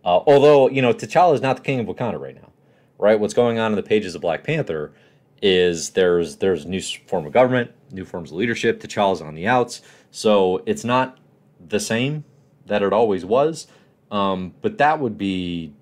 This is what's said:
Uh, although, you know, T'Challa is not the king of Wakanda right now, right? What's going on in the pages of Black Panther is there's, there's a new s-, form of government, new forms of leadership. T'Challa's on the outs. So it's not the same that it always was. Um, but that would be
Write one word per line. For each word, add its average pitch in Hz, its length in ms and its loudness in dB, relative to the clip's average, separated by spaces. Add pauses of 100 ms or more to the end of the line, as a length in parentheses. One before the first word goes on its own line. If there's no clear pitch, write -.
Uh, 90 200 2
although, 143 440 6
you 135 120 0
know, 123 120 2
T'Challa 165 400 2
is 120 80 0
not 131 160 0
the - 60 -20
king 131 180 -2
of 107 60 -4
Wakanda 110 300 -6
right 67 180 -12
now, - 160 -20 (460)
right? 107 220 4
What's 104 140 -2
going 117 260 2
on 110 140 0
in - 20 0
the 92 80 -2
pages 107 320 -2
of 78 60 -10
Black 82 220 -2
Panther 87 500 -6 (480)
is 90 500 2
there's, 87 460 0
there's 87 280 -2
a 82 40 -12
new 95 80 -6
s-, - 200 -8 (100)
form 87 180 -4
of 104 80 -14
government, 123 380 2 (200)
new 95 140 -12
forms 80 260 -14
of 80 60 -10
leadership. 113 420 -2
T'Challa's 95 420 -2
on 76 140 -14
the 85 120 -6
outs. 120 340 -2 (300)
So 190 540 2
it's 107 180 -4
not 127 360 -2 (400)
the 101 200 -4
same 135 440 -4 (420)
that 104 160 -2
it 98 120 0
always 101 320 0
was. 143 420 0 (440)
Um, 95 500 -2
but 104 160 -4
that 151 220 2
would 113 180 -6
be 87 640 -6